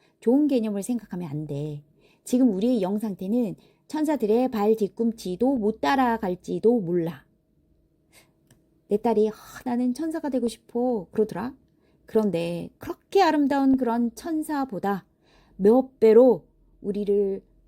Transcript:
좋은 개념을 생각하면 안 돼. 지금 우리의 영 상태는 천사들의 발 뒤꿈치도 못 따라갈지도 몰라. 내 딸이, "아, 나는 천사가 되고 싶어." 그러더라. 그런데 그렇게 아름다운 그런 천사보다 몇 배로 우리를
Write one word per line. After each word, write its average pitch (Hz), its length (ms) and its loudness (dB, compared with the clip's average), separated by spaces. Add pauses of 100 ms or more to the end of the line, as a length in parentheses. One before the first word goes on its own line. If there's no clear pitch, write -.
(200)
좋은 277 280 2
개념을 214 360 -2
생각하면 180 460 -8
안 151 180 -8
돼. 147 360 -8 (400)
지금 254 300 2
우리의 226 280 0
영 190 180 -2
상태는 202 560 -4 (320)
천사들의 254 640 0
발 220 260 2
뒤꿈치도 220 840 -2
못 214 240 -2
따라갈지도 226 960 0
몰라. 170 460 -4 (1600)
내 208 100 0
딸이, 214 320 2
"아, 208 40 -8 (320)
나는 247 280 -2
천사가 320 360 -6
되고 247 180 -2
싶어." 233 640 -6
그러더라. 214 420 -4 (520)
그런데 175 720 -2
그렇게 - 440 -2
아름다운 285 540 2
그런 240 400 -2
천사보다 277 920 -6 (520)
몇 233 420 2
배로 220 460 6 (360)
우리를 202 600 -2 (260)